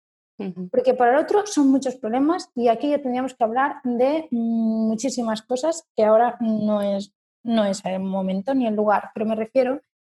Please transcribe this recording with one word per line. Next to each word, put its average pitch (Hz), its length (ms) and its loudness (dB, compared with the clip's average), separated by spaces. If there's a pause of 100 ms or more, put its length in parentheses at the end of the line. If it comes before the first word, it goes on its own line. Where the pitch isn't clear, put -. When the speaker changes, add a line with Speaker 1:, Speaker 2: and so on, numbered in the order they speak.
(380)
Speaker 1:
Ujú. 185 300 -10
Speaker 2:
porque 254 260 2
para 247 180 4
el 302 100 4
otro 403 240 0
son 277 220 2
muchos 262 260 2
problemas 277 600 -2
y 240 140 2
aquí 240 220 0
ya 285 100 0
tendríamos 254 340 -4
que - 80 -2
hablar 254 400 0
de, 269 480 0
mm, 226 560 0
muchísimas 220 560 -4
cosas 302 520 -4
que 220 80 2
ahora 226 360 4
no 214 420 0
es, 202 300 -4 (320)
no 226 220 0
es 196 200 -4
el 185 140 -4
momento 190 560 -4
ni 254 120 0
el 214 80 -2
lugar, 208 380 0
pero 214 140 -4
me 220 80 -2
refiero, 254 440 -2 (300)